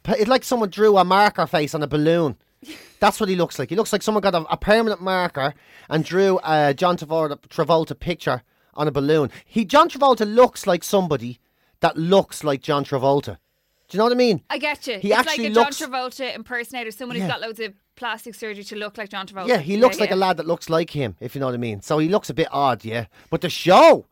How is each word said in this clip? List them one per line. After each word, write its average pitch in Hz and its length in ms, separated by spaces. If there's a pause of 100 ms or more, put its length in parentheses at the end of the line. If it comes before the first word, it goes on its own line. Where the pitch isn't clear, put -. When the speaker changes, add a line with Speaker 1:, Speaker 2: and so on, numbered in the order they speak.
Speaker 1:
it's 208 200
like 254 160
someone 226 260
drew 208 260
a 180 80
marker 190 420
face 151 280
on 151 80
a 147 40
balloon. 151 500 (260)
Speaker 2:
<laughs> - 380
Speaker 1:
That's 202 200
what 214 80
he 190 80
looks 170 220
like. 127 100
He 165 80
looks 220 160
like 196 100
someone 214 200
got 190 120
a, 160 160
a - 60
permanent 214 460
marker 180 520 (360)
and 156 140
drew 185 400
a 151 280
John 180 240
Travolta, 156 400 (120)
Travolta 160 500
picture 156 440 (320)
on 151 140
a 147 40
balloon. 143 380 (140)
He, 220 200
John 302 260
Travolta 262 420
looks 240 340
like 175 180
somebody 147 560 (400)
that 156 180
looks 175 460
like 139 180
John 143 220
Travolta. 135 520 (520)
Do - 80
you - 20
know 214 60
what 240 80
I 247 40
mean? 240 320
Speaker 2:
I 302 80
get 294 300
you. 226 140
Speaker 1:
He 202 100
Speaker 2:
It's 214 80
Speaker 1:
actually 262 320
Speaker 2:
like 214 60
a 226 40
Speaker 1:
looks 269 200
Speaker 2:
John 294 100
Travolta 254 440
impersonator, 233 580
someone 247 240
who's 190 80
Speaker 1:
Yeah. 175 80
Speaker 2:
got 185 100
loads 226 180
of 208 140 (220)
plastic 220 380
surgery 208 300
to 214 120
look 208 200
like 208 140
John 190 160
Travolta. 190 220
Speaker 1:
Yeah, 240 100
he 165 180
looks 240 220
Speaker 2:
Yeah, 220 60
Speaker 1:
like 196 60
Speaker 2:
yeah. 190 60
Speaker 1:
a 190 80
lad 185 140
that 156 80
looks 165 240
like 160 180
him, 123 320
if 120 140
you 139 60
know 135 80
what 123 60
I 120 40
mean. 110 240
So 151 160
he 156 100
looks 208 220
a 135 40
bit 156 160
odd, 135 360
yeah. 113 180 (240)
But - 140
the 170 80
show 214 600